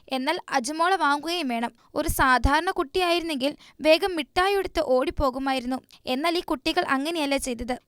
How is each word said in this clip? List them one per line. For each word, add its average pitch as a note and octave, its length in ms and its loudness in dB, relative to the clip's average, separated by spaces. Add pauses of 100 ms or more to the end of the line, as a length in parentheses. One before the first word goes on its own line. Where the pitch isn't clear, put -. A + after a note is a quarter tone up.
എന്നാൽ C4+ 300 -2 (100)
അജുമോള D#4 460 0
വാങ്ങുകയും D4+ 540 0
വേണം. A#3 240 -2 (220)
ഒരു C#4 140 -2
സാധാരണ C#4 600 2
കുട്ടിയായിരുന്നെങ്കിൽ E4 880 -2 (240)
വേഗം E4 360 4
മിഠായി F#4 380 0
എടുത്ത് A3+ 260 -2
ഓടിപ്പോകുമായിരുന്നു. C4 1000 -2 (260)
എന്നാൽ D#4+ 320 0
ഈ - 20 -2
കുട്ടികൾ E4 440 0
അങ്ങനെയല്ല C#4 520 -2
ചെയ്തത്. B3 400 -6 (120)